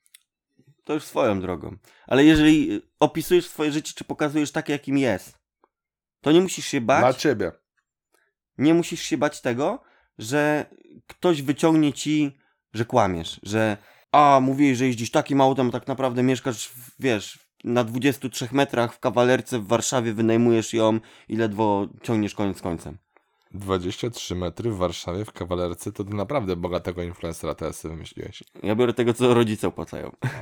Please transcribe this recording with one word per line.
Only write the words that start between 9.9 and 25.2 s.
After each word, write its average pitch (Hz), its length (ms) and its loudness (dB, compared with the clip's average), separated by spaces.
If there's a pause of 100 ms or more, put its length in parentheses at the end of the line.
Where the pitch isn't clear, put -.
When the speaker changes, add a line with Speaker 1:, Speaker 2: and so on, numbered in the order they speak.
Speaker 1:
że 147 480 0 (400)
ktoś 165 360 0
wyciągnie 151 500 2
ci, 147 460 -2 (340)
że 110 120 -2
kłamiesz, 95 580 0
że 107 340 0 (360)
a, 143 300 8
mówiłeś, 135 360 2
że 131 80 0
jeździsz 117 240 -2
takim 143 300 2
autem, 131 280 4
a 117 40 -2
tak 120 140 -6
naprawdę 127 360 -2
mieszkasz, 127 460 -2
w, - 340 -20
wiesz, 113 460 -2 (160)
na 120 200 0
dwudziestu 123 440 -2
trzech 117 240 -10
metrach 127 420 0
w - 60 -20
kawalerce 123 580 2
w 104 80 -8
Warszawie, 117 460 0
wynajmujesz 113 640 2
ją 110 260 2 (280)
i 110 80 -6
ledwo 104 520 0 (140)
ciągniesz 107 320 -2
koniec 98 240 -4
z - 40 -18
końcem. 82 360 -8 (520)
Speaker 2:
Dwadzieścia 95 600 -4
trzy - 240 -10
metry 90 360 -6
w 104 60 -4
Warszawie 90 480 -4